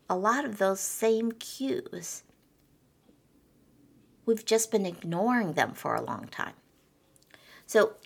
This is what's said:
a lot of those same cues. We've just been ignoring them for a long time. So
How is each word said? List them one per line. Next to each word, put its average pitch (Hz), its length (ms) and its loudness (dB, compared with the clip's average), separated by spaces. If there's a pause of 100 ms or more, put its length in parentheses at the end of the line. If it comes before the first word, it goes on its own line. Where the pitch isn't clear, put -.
a 185 80 0
lot 233 280 2
of 214 120 -8
those 190 220 2
same 226 540 2
cues. - 920 -8 (2000)
We've 226 180 2
just 220 280 0
been 202 160 2
ignoring 180 640 0
them 147 200 2
for - 200 -4
a 113 80 -2
long 113 300 -8
time. - 240 -8 (1120)
So 214 260 4 (120)